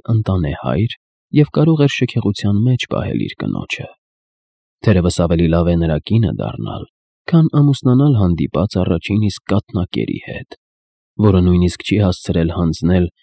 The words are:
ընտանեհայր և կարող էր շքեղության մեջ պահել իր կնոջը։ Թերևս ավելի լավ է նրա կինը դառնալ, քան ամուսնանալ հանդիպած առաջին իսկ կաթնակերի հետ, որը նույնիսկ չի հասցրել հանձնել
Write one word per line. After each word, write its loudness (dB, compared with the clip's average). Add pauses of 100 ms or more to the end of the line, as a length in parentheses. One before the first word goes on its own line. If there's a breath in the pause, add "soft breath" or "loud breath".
ընտանեհայր -2 (360)
և 4
կարող 2
էր 2
շքեղության -2
մեջ 0
պահել -4
իր -6
կնոջը։ -8 (960)
Թերևս 0
ավելի 0
լավ 2
է 2
նրա -2
կինը 0
դառնալ, -8 (440)
քան 4
ամուսնանալ 2
հանդիպած 0
առաջին 0
իսկ -4
կաթնակերի -4
հետ, -14 (640)
որը 6
նույնիսկ 2
չի 0
հասցրել 0
հանձնել 0 (180)